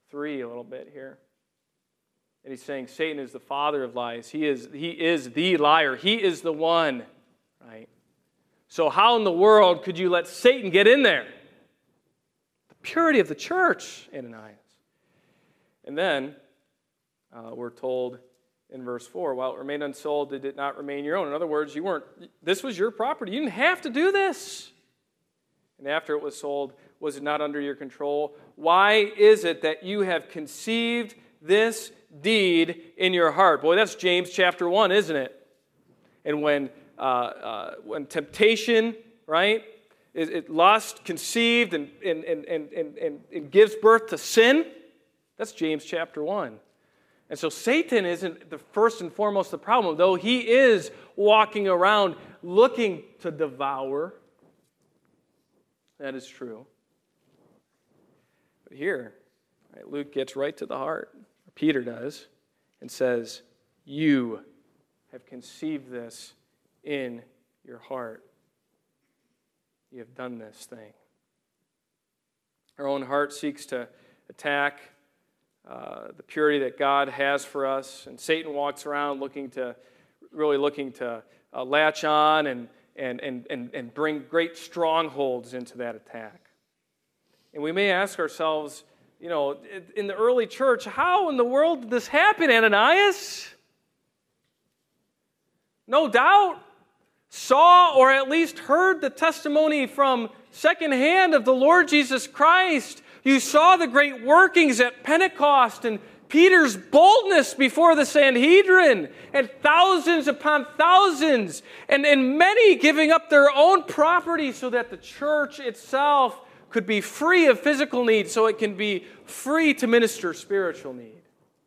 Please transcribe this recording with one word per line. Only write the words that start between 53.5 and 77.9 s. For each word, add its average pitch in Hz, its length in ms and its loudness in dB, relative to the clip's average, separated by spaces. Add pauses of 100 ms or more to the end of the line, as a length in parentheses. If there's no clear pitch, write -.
That 135 160 -14
is 127 140 -16
true. 120 400 -18 (2000)
But - 120 -20
here, 139 380 -8 (600)
right, - 140 -20
Luke 143 220 -12
gets 135 240 -8
right 139 220 -6
to - 100 -12
the - 100 -10
heart, 147 380 -10
or - 400 -20
Peter 147 260 -2
does, 120 460 -14 (540)
and 127 100 -20
says, 120 500 -6 (420)
"You 139 640 -4 (640)
have 127 140 -20
conceived 135 640 -14
this 117 440 -18 (500)
in 127 400 -10 (400)
your 120 160 -20
heart. 120 440 -14 (1700)
You 127 80 -20
have 117 140 -20
done 127 240 -14
this 107 280 -20
thing." 110 280 -20 (1800)
Our 143 100 -8
own 139 160 -4
heart 143 300 -4
seeks 147 340 -10
to 123 200 -10 (420)
attack, 143 520 -4 (840)
uh, - 520 -18
the - 60 -20
purity 151 360 -2
that 127 180 -6
God 139 300 0
has 139 380 -4
for 139 200 -8
us, 135 400 -8